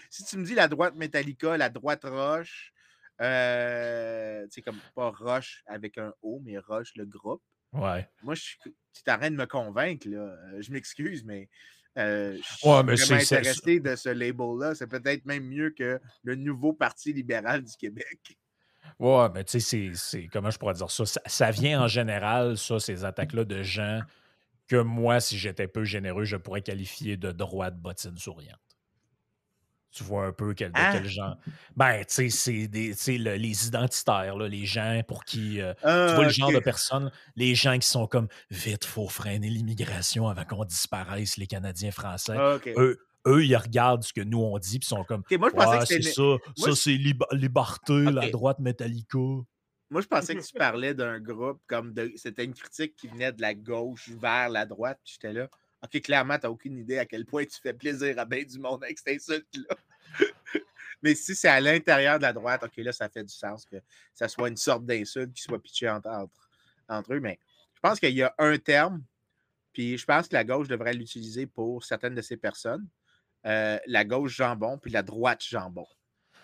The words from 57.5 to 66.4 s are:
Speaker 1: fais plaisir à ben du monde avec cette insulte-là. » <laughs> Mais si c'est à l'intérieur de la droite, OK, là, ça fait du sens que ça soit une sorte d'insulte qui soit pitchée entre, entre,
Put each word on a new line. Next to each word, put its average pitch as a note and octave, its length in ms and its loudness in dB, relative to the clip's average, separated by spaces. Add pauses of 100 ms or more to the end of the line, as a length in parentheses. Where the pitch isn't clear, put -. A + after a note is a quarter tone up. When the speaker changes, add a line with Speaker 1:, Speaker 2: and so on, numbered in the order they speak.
Speaker 1:
fais B2+ 140 -6
plaisir C3+ 440 -4
à A#2 80 -2
ben B2+ 180 -4
du C3 160 -18
monde C3 240 -6
avec A#2+ 160 -10
cette C#3+ 160 -2
insulte-là. » D3+ 580 -6 (280)
<laughs> - 640 -2 (360)
Mais D3+ 120 6
si F#3+ 200 -6
c'est F#3 140 4
à C3+ 120 8
l'intérieur D3 580 6
de C#3+ 40 -4
la B2+ 100 4
droite, A#2+ 300 -2
OK, A#2 160 -10
là, A#2+ 140 -6
ça A2 160 -6
fait G#2+ 160 -10
du G2+ 100 -18
sens G#2+ 300 -10
que - 120 -18 (360)
ça A#2 160 -4
soit A#2+ 200 -2
une A#2 80 -8
sorte A#2+ 280 0
d'insulte B2 480 -4
qui - 100 -14
soit - 180 -6
pitchée - 280 -4
entre, G#2+ 200 -4
entre, G2+ 400 -10 (400)